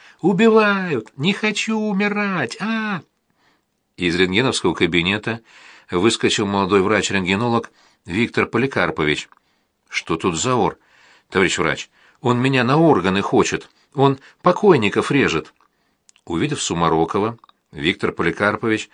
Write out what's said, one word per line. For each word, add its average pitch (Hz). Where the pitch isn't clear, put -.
убивают! 196
Не 165
хочу 214
умирать! 202
А!» 214
Из 87
рентгеновского 92
кабинета 95
выскочил 107
молодой 98
врач-рентгенолог 98
Виктор 107
Поликарпович. 87
«Что -
тут 82
за 127
ор?» 98
«Товарищ 92
врач, 80
он 123
меня 131
на 135
органы 101
хочет, -
он 139
покойников 143
режет». 82
Увидев 87
Сумарокова, 85
Виктор 80
Поликарпович 107